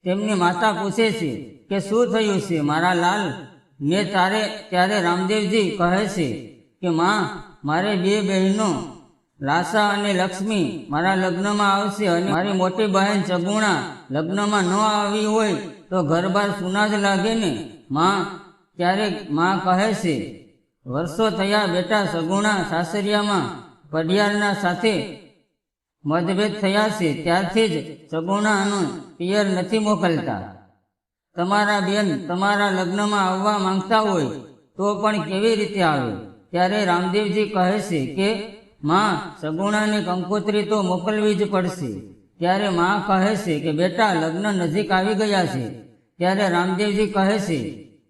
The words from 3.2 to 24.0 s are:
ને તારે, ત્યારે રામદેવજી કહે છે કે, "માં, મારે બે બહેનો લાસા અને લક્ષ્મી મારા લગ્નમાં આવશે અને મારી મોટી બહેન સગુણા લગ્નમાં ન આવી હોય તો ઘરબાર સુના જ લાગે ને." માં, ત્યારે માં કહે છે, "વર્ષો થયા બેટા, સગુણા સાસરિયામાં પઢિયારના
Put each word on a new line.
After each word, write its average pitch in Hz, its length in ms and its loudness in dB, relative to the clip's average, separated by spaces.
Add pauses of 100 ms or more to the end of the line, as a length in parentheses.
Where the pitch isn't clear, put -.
ને 175 220 2
તારે, 196 380 0 (280)
ત્યારે 185 320 2
રામદેવજી 185 680 2
કહે 185 380 2
છે 143 400 -4 (340)
કે, 180 80 -2
"માં, 180 540 0 (240)
મારે 190 280 0
બે 196 260 2
બહેનો 190 600 0 (580)
લાસા 180 460 2
અને 202 260 0
લક્ષ્મી 185 760 -2
મારા 180 260 2
લગ્નમાં 196 600 2
આવશે 202 320 -2
અને 175 240 2
મારી 185 220 0
મોટી 185 320 0
બહેન 196 380 2
સગુણા 180 600 0 (280)
લગ્નમાં 196 520 0
ન 175 80 0
આવી 208 540 0
હોય 214 280 2 (360)
તો 185 140 0
ઘરબાર 185 460 2
સુના 190 380 0
જ 208 60 0
લાગે 202 420 2
ને." 160 340 -2 (220)
માં, 180 340 2 (520)
ત્યારે 185 400 0 (120)
માં 185 340 2
કહે 185 300 2
છે, - 540 -4 (400)
"વર્ષો 160 420 -2
થયા 196 360 0
બેટા, 180 400 0
સગુણા 185 640 0
સાસરિયામાં 196 1000 -2 (180)
પઢિયારના 202 640 0